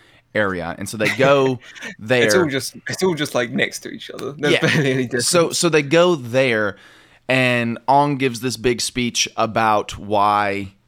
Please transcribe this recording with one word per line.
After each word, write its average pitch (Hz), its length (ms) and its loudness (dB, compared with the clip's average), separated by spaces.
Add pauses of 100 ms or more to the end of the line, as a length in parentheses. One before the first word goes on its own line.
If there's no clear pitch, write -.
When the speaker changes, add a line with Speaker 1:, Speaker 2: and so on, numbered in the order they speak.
(340)
Speaker 1:
area, 92 420 -2
and 98 120 -12
so 117 80 -10
they 104 200 -2
go 135 440 2 (200)
Speaker 2:
<laughs> - 200 -14
Speaker 1:
there. 120 240 2
Speaker 2:
It's 107 100 4
all 165 140 4
just, 135 260 -6 (140)
it's - 160 -8
all 185 100 2
just, 143 220 -4
like, 123 160 -2
next - 280 -2
to - 100 -12
each - 200 -14
other. 127 220 -10
There's 151 220 0
Speaker 1:
Yeah. - 120 2
Speaker 2:
barely 139 260 2
any 131 120 0
difference. 120 240 -2
Speaker 1:
So, 170 240 2
so - 160 0
they 156 140 2
go 165 340 4
there, 117 640 0 (500)
and 123 580 0
Ong 143 300 4
gives 123 240 -2
this 120 160 -4
big 113 240 0
speech - 560 -2
about 110 640 0
why, 101 720 0 (160)